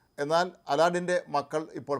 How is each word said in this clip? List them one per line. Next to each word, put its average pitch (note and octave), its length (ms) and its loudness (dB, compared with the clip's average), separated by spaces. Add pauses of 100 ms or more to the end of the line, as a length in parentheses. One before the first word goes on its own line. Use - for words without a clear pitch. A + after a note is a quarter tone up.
(220)
എന്നാൽ E3 240 2 (260)
അലാഡിൻ്റെ F3 420 2 (200)
മക്കൾ D3 280 -2 (180)
ഇപ്പോൾ C#3 200 -4